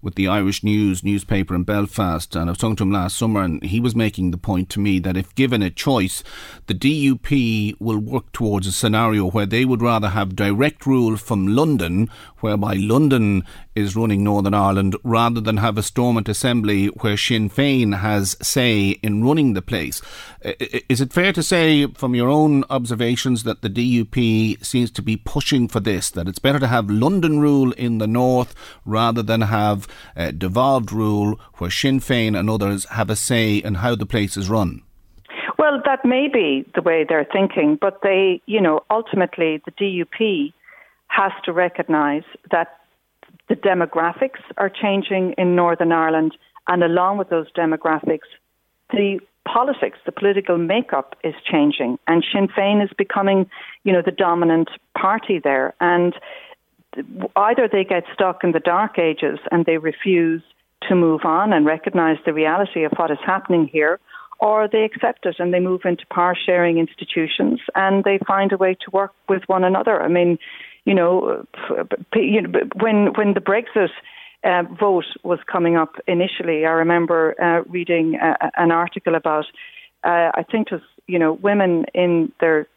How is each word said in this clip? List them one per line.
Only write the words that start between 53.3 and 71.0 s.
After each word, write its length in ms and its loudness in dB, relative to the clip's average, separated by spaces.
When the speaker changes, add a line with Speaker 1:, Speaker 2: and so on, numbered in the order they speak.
Speaker 2:
you 80 2
know, 120 4
the 80 0
dominant 580 2
party 440 0
there. 420 0
And 320 2
either 320 2
they 160 2
get 200 -2
stuck 300 -2
in 80 2
the 80 2
dark 400 0
ages 400 0
and 140 2
they 120 2
refuse 640 0
to 80 4
move 280 4
on 280 2
and 140 4
recognise 600 0
the 80 0
reality 500 0
of 140 0
what 120 0
is 160 -2
happening 420 2
here, 320 0
or 280 2
they 160 2
accept 420 -4
it 140 -2
and 120 0
they 80 2
move 260 0
into 260 -2
power 240 2
sharing 420 2
institutions 840 -2
and 300 2
they 240 2
find 240 0
a 60 -2
way 180 2
to 160 -16
work 220 -2
with 200 0
one 160 2
another. 380 2
I 60 0
mean, 300 4
you 100 2
know, 500 0